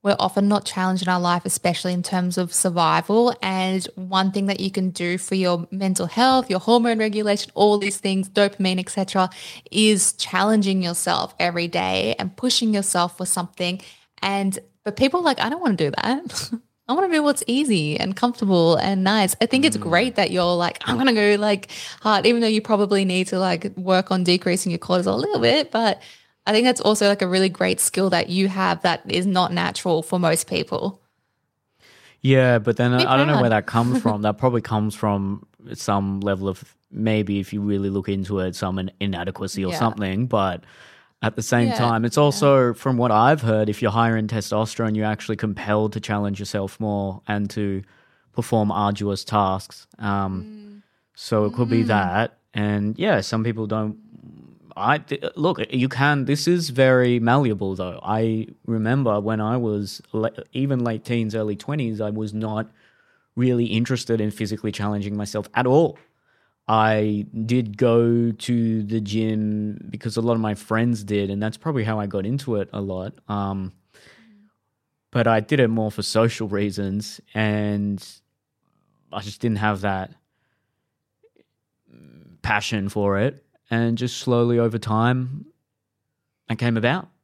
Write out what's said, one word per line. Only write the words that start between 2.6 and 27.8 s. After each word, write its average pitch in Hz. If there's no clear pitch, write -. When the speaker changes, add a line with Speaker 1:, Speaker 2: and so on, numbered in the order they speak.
Speaker 1:
And 190
one 190
thing 196
that 196
you 190
can 190
do 175
for 185
your 175
mental 190
health, 254
your 185
hormone 233
regulation, 208
all 208
these 196
things, 190
dopamine, 196
et 180
cetera, 190
is 214
challenging 196
yourself 175
every 170
day 185
and 190
pushing 247
yourself 180
for 185
something. 185
And, 196
but 208
people 277
are -
like, 285
"I 170
don't 320
wanna 226
do 147
that." -
<laughs> 226
I 247
wanna 359
do 302
what's 285
easy 220
and 190
comfortable 185
and 190
nice. 196
I 226
think 262
it's 220
Speaker 2:
Mm. 208
Speaker 1:
great 190
that 196
you're 175
like, 175
"I'm 240
gonna 254
go, 208
like, 208
hard," 208
even 233
though 226
you 214
probably 202
need 185
to, 185
like, 185
work 185
on 185
decreasing 180
your 170
cortisol 190
a -
little 392
bit, 277
but 220
I 202
think 233
that's 247
also, 208
like, 202
a 185
really 185
great 185
skill 190